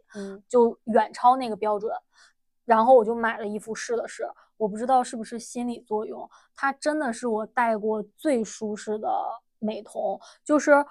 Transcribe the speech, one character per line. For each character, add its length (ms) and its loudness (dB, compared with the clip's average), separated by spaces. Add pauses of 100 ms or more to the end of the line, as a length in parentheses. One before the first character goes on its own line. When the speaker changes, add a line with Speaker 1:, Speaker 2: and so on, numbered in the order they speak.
(140)
Speaker 1:
嗯。 340 -12
Speaker 2:
就 360 4
远 280 0
超 240 4
那 140 -6
个 60 -6
标 220 -2
准。 140 -8 (720)
然 220 4
后 80 10
我 100 10
就 80 0
买 260 -2
了 80 -8
一 120 -6
副 160 -10
试 220 -6
了 100 -4
试， 180 -12 (320)
我 120 -2
不 80 -8
知 100 -6
道 160 4
是 140 -10
不 80 -8
是 120 -12
心 300 -8
理 140 -6
作 260 -6
用， 240 -14 (240)
它 180 -4
真 240 -2
的 160 -2
是 140 -8
我 180 -2
戴 320 0
过 240 -2 (160)
最 260 0
舒 340 -8
适 220 -6
的 120 -4 (480)
美 240 -6
瞳。 360 -6 (260)
就 160 2
是 120 4 (180)